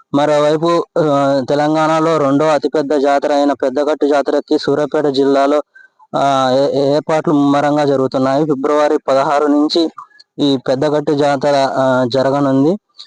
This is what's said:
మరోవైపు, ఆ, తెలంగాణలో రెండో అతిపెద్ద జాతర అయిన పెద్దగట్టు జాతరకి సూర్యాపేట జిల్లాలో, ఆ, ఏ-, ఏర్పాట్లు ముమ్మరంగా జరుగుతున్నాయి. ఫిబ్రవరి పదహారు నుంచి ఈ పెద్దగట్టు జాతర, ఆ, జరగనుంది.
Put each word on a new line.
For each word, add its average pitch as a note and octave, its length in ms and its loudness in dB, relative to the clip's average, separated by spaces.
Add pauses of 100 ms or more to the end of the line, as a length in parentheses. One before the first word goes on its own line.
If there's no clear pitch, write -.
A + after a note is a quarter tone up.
(140)
మరోవైపు, D3+ 720 0 (120)
ఆ, C#3 500 0
తెలంగాణలో D#3 680 0
రెండో C#3+ 280 0
అతిపెద్ద D3+ 500 0
జాతర C#3+ 380 0
అయిన C#3+ 200 0
పెద్దగట్టు C#3+ 540 -2
జాతరకి C#3+ 520 0
సూర్యాపేట C#3+ 460 -2
జిల్లాలో, C#3 580 2 (540)
ఆ, C3+ 340 0
ఏ-, C#3 440 0
ఏర్పాట్లు D#3 400 -2
ముమ్మరంగా C#3+ 500 2
జరుగుతున్నాయి. C3+ 600 0
ఫిబ్రవరి D3 540 0 (100)
పదహారు C#3+ 380 0
నుంచి D3+ 440 0 (480)
ఈ C#3 200 0 (100)
పెద్దగట్టు D3 440 -2
జాతర, C#3+ 600 0
ఆ, C3 400 0
జరగనుంది. C#3 680 0 (280)